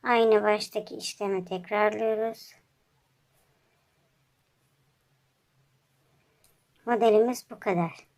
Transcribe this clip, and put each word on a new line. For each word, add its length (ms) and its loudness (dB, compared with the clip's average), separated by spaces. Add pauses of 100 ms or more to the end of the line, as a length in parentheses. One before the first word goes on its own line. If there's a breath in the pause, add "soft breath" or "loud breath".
Aynı 380 4
baştaki 520 -2
işlemi 500 -6
tekrarlıyoruz. 1080 -4 (4000)
Modelimiz 640 2
bu 100 -16
kadar. 480 -4 (100)